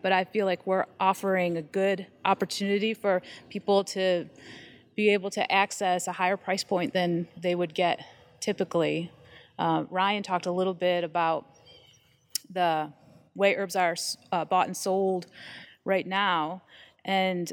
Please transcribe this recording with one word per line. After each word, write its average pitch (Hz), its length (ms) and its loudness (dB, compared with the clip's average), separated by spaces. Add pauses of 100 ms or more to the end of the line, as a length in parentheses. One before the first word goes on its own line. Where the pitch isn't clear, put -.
But 185 100 0
I 185 120 4
feel 196 240 -2
like 180 180 -2
we're 185 200 0 (140)
offering 185 580 0
a 165 40 -4
good 190 460 -2 (180)
opportunity 196 720 0
for 185 260 0 (280)
people 202 360 2
to 185 420 0 (680)
be 208 180 4
able 196 180 0
to - 200 -2
access 190 560 2
a - 40 -4
higher 190 260 0
price 190 260 -2
point 180 300 -2
than 175 340 0 (100)
they 175 160 0
would 175 220 -2
get 175 280 0 (360)
typically. 170 720 -2 (460)
Uh, 160 340 0
Ryan 196 320 0
talked 180 220 -4
a 180 60 -2
little 185 220 0
bit 175 300 0
about 165 420 0 (1040)
the 160 420 0 (440)
way 196 200 4
herbs 190 200 -4
are, 175 200 2 (360)
uh, 165 140 0
bought 185 220 2
and 180 80 -6
sold 190 520 0 (580)
right 190 220 0
now, 185 560 0 (420)
and, 190 480 0